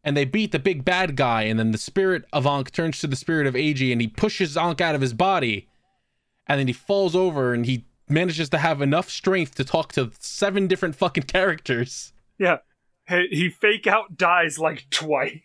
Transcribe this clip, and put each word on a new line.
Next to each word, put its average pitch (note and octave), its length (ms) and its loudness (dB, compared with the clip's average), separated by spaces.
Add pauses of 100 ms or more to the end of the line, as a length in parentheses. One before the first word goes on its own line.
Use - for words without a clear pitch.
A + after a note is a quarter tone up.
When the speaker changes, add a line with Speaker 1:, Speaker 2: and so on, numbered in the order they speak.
Speaker 1:
And D3 140 -2
they C#3+ 80 2
beat G#3 280 0
the D#3 60 -2
big C#3+ 260 0
bad F3+ 320 0
guy, A#2 260 2
and A2 160 0
then A2 140 2
the G#2+ 60 -2
spirit F#3+ 540 0
of C#3 140 0
Ankh C#3+ 260 0
turns E3 280 -2
to D#3 60 -4
the C3+ 100 -2
spirit D#3 300 0
of B2+ 80 0
Eiji, C3+ 380 0
and A#2 80 0
he A#2 80 2
pushes F3 480 -2
Ankh E3+ 240 0
out E3 140 2
of C#3+ 60 -2
his B2+ 140 -2
body, C#3 540 0 (800)
and C#3+ 140 0
then C3+ 60 0
he B2 80 0
falls G3 420 0
over, D3 380 2
and A#2+ 100 0
he A#2+ 220 -2 (220)
manages D#3+ 420 0
to D#3+ 80 0
have D3 240 0
enough D3 260 0
strength F#3 480 -2
to C3+ 80 -2
talk - 300 -2
to B2 260 -2
seven G3 480 -2
different F3 260 -2
fucking E3+ 300 -2
characters. D#3 880 -2 (260)
Speaker 2:
Yeah. F3 200 2 (500)
He, F3+ 220 2
he F3 180 0
fake - 380 0
out G3 320 2
dies, E3+ 400 2
like, D#3 320 -2
twice. D3 540 -2